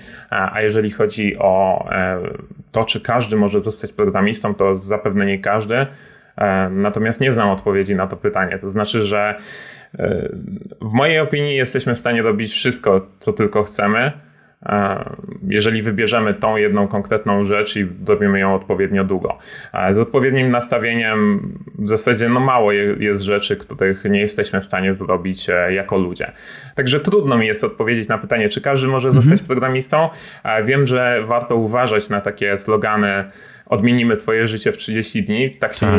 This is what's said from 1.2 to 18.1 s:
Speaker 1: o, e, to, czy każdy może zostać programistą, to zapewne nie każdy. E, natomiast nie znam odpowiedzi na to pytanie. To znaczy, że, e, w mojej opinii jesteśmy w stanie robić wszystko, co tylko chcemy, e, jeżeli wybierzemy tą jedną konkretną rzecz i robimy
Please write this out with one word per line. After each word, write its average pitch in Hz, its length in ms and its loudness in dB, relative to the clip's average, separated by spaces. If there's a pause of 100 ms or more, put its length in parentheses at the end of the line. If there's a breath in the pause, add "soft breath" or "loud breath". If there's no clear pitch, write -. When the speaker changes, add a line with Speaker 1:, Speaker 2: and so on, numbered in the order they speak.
Speaker 1:
o, 95 520 2
e, 92 260 0 (540)
to, 113 140 0
czy - 160 -2
każdy 117 340 0
może 104 260 2
zostać - 320 -8
programistą, 101 640 0
to 98 200 2
zapewne 98 500 -2
nie 98 140 0
każdy. 110 460 0 (520 loud breath)
E, 95 320 2
natomiast 104 520 -2
nie 135 120 2
znam 110 160 2
odpowiedzi 98 460 0
na 95 120 0
to 92 100 -10
pytanie. 95 400 -2
To 98 120 -10
znaczy, 107 340 -2
że, 104 320 0 (640 loud breath)
e, 87 300 -2 (520)
w 110 120 -6
mojej 156 260 2
opinii 147 360 0
jesteśmy 127 400 0
w - 40 -6
stanie 117 220 0
robić 107 300 0
wszystko, 104 560 0 (120)
co 107 140 -2
tylko 104 300 0
chcemy, 107 480 0 (540 soft breath)
e, 101 440 -2 (380)
jeżeli 107 340 2
wybierzemy 107 520 0
tą 110 240 0
jedną 101 300 2
konkretną 101 560 0
rzecz 104 340 0
i 98 100 0 (200)
robimy 101 320 4